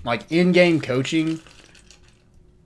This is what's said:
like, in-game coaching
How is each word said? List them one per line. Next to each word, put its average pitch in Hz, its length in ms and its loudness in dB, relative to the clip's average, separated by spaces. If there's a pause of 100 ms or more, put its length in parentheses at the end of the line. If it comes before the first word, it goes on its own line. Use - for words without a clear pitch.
like, 120 260 -6
in-game 175 500 4
coaching 156 600 -4 (1200)